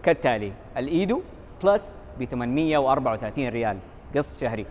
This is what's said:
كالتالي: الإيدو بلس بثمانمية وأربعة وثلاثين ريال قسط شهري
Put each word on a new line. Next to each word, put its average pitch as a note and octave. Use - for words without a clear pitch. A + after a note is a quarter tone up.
كالتالي: A2+
الإيدو F3+
بلس D4
بثمانمية C3
وأربعة C3
وثلاثين A2+
ريال A2+
قسط -
شهري A2+